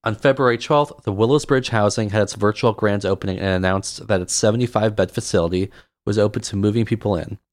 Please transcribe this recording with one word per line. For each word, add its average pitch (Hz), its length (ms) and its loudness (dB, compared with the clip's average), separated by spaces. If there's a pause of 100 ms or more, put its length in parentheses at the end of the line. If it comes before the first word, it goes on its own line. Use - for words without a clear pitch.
On 110 80 -2
February 127 460 2
twelfth, - 420 0
the 107 100 -4
Willows 113 340 2
Bridge 131 240 0
housing 104 420 0
had 107 100 2
its 98 140 -2
virtual 104 380 0
grand 101 340 0
opening 95 320 -2
and 98 80 -2
announced 92 600 -2
that 95 140 0
its - 140 -6
seventy-five 113 600 2
bed 95 140 0
facility 92 640 -2 (340)
was 104 140 0
open 104 240 0
to - 120 -8
moving 104 300 0
people 104 300 -2
in. 85 240 -8 (140)